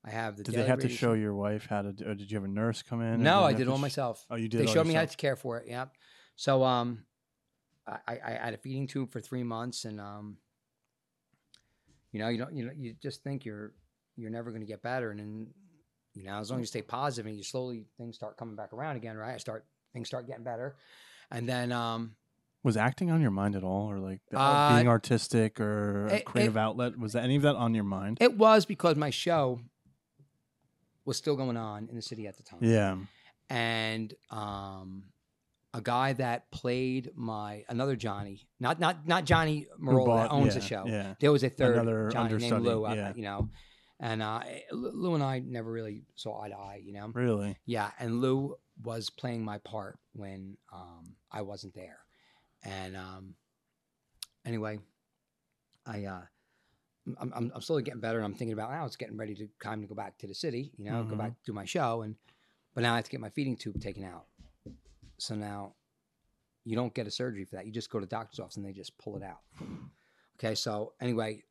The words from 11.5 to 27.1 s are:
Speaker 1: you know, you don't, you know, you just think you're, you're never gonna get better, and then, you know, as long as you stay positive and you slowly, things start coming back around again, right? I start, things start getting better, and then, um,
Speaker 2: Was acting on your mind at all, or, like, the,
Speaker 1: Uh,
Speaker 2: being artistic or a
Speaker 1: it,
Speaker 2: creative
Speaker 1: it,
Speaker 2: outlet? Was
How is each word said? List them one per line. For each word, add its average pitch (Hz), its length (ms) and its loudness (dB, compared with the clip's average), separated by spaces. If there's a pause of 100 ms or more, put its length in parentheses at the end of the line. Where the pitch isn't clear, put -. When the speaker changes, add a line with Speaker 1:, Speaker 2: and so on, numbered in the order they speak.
Speaker 1:
you 107 80 -6
know, 110 100 0
you 117 80 0
don't, 143 180 -6
you 120 100 -6
know, 127 120 -8
you 117 240 -10
just 143 220 -8
think 139 220 -8
you're, 107 280 -10 (420)
you're 113 140 -10
never 117 220 -8
gonna 110 140 -10
get 104 180 -12
better, 120 280 -2
and 104 80 -10
then, 107 280 -10 (680)
you 95 100 -14
know, 98 160 -8
as 107 100 -8
long 127 100 -4
as 120 40 -4
you 110 40 -6
stay 113 140 -6
positive 120 460 -4
and 107 80 -8
you 98 80 -12
slowly, 123 420 -6 (120)
things 117 180 -12
start 107 220 -12
coming 113 180 -10
back 104 180 -12
around 139 240 -6
again, 110 200 -10
right? 113 160 -8
I 120 40 -10
start, 110 280 -10 (280)
things 117 140 -10
start 127 200 -6
getting 117 160 -12
better, 123 320 -6 (560)
and 120 180 -4
then, 123 220 0
um, 117 440 -2 (480)
Speaker 2:
Was 110 140 4
acting 131 340 2
on 165 100 6
your 117 100 6
mind 101 240 2
at 95 80 -2
all, 101 260 0
or, 101 100 -4
like, 95 200 -6 (100)
the, - 100 0
Speaker 1:
Uh, 143 360 8
Speaker 2:
being 120 120 8
artistic 113 720 4
or 104 480 0
a 101 80 4
Speaker 1:
it, 104 100 0
Speaker 2:
creative 113 300 4
Speaker 1:
it, 110 40 4
Speaker 2:
outlet? 120 400 0
Was 110 160 -4